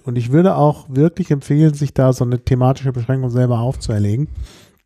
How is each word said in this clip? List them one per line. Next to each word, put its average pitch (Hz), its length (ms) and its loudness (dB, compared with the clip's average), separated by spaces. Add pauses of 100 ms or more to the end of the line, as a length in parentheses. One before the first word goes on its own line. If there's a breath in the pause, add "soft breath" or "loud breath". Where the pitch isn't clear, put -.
Und 123 100 -6
ich 120 140 -4
würde 175 260 4
auch 147 340 2
wirklich 156 400 0
empfehlen, 147 440 2
sich 143 200 -4
da 131 180 4
so 127 120 -4
eine 123 200 -2
thematische 131 480 0
Beschränkung 131 380 -4
selber 120 300 0
aufzuerlegen. 117 680 -2 (580 loud breath)